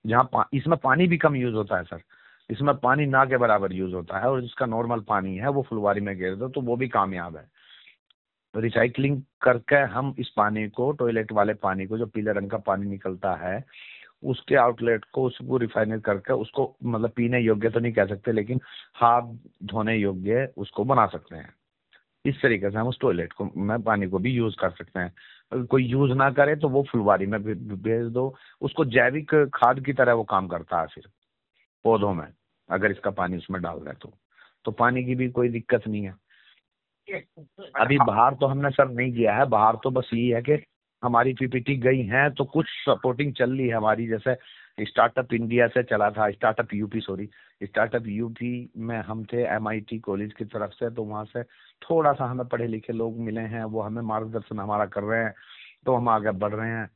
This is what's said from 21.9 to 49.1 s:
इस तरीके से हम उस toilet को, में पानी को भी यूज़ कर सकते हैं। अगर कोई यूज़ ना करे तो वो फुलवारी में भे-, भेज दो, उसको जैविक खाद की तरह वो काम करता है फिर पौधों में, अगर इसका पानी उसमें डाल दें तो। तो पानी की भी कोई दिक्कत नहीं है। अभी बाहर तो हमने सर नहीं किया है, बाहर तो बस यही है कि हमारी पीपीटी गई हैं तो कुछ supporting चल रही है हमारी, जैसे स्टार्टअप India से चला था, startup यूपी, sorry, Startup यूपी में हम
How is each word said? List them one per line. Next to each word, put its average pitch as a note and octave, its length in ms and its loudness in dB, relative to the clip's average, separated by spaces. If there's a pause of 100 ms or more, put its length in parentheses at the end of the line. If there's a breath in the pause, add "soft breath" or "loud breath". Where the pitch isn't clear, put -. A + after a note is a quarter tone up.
इस C#3 160 -2
तरीके G2+ 280 2
से G#2 80 -4
हम A#2 100 0
उस B2 120 -6
toilet F2 340 0
को, - 240 -8
में G#2 240 -2
पानी G#2 260 0
को F#2 120 -2
भी A#2+ 120 0
यूज़ A2+ 280 -2
कर F#2+ 100 0
सकते F2 300 -10
हैं। F2 140 -6 (400 loud breath)
अगर B2 100 -2
कोई C3 200 2
यूज़ C3 280 2
ना C3+ 200 2
करे C#3+ 240 4
तो D3+ 140 -2
वो C#3 220 2
फुलवारी G2 340 2
में G#2 180 -2
भे-, G#2+ 140 -4
भेज A2+ 540 -4
दो, C3 240 -4 (260 loud breath)
उसको D3+ 240 -2
जैविक C#3 680 2
खाद B2+ 240 4
की C3+ 140 -4
तरह B2 200 4
वो A2+ 100 2
काम F#2+ 240 0
करता E2+ 340 -4
है D#2+ 60 -4
फिर - 200 -20 (760)
पौधों G#2 300 2
में, D2+ 140 -6 (420)
अगर F#2+ 220 0
इसका G2 200 -4
पानी F#2 260 -4
उसमें F#2 240 -8
डाल E2+ 160 -8
दें D2 160 -12
तो। - 200 -20 (520 soft breath)
तो A2+ 60 -4
पानी B2 340 2
की B2+ 100 -2
भी B2+ 140 -2
कोई B2 200 0
दिक्कत A#2 380 -2
नहीं G#2 160 -4
है। F#2+ 120 -10 (1600 soft breath)
अभी C#3 180 4
बाहर A#2+ 360 4
तो C#3 120 2
हमने C#3 240 0
सर C3+ 200 4
नहीं B2 240 -2
किया A2 220 2
है, C#3 100 4
बाहर A2 380 4
तो C3+ 80 0
बस B2+ 220 -2
यही A#2+ 160 0
है A#2 120 0
कि D3 220 0 (400)
हमारी B2 300 4
पीपीटी B2+ 420 -2
गई B2+ 260 2
हैं B2+ 300 2
तो C#3 120 -4
कुछ D#3 260 0
supporting C3 640 0
चल C3 240 0
रही C3 100 0
है A2+ 80 0
हमारी, A2 320 2
जैसे A2+ 280 0 (440 loud breath)
स्टार्टअप A#2 540 2
India A#2 340 2
से B2 160 2
चला G#2+ 260 2
था, G#2 220 0
startup A2+ 420 0
यूपी, G#2 260 -4
sorry, G2+ 300 -8 (340 soft breath)
Startup A2 440 0
यूपी A#2 720 -6
में A2+ 240 -6
हम A2 240 -8